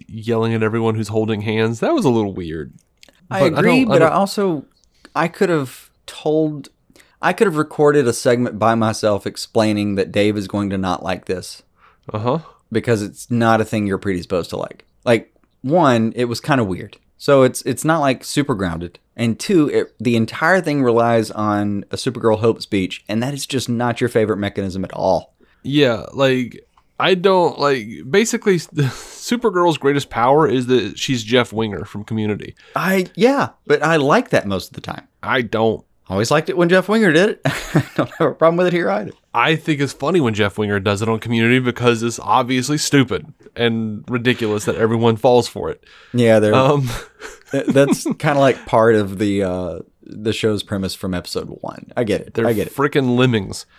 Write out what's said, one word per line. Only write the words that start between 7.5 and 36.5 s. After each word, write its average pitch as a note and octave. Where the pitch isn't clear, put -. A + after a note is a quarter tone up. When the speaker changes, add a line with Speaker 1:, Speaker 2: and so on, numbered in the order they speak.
Speaker 2:
recorded D3
a A#2+
segment B2
by A2+
myself G#2+
explaining G#2
that F#2+
Dave G#2
is G2+
going G2+
to G2
not F#2
like F#2
this. -
Speaker 1:
Uh-huh. A#2+
Speaker 2:
Because A2
it's -
not A2+
a A2
thing G#2+
you're F#2+
predisposed F2+
to -
like. -
Like, A#2
one, B2+
it B2
was A#2
kinda C3+
weird. F#2+
So C#3
it's, B2+
it's -
not, D#3+
like, C3+
super C#3+
grounded. F2
And A2+
two, D#3+
it, -
the A#2
entire D#3+
thing D3
relies A#2
on G#2
a F#2+
Supergirl A2+
hope A2
speech, F#2
and A2
that C3+
is C#3
just B2+
not A#2+
your B2
favorite G#2+
mechanism G2
at E2+
all. -
Speaker 1:
Yeah, C3
like, C3
I E3
don't, F3+
like, C#3
basically, G#3+
<laughs> -
Supergirl's F3
greatest C#3
power C3+
is B2
that A#2+
she's B2
Jeff A#2
Winger G#2
from -
Community. G#2+
Speaker 2:
I, F3+
yeah, A3+
but C#3+
I D#3+
like D#3
that -
most F#2+
of -
the -
time. -
Speaker 1:
I B2
don't. A2
Speaker 2:
Always G2
liked D#3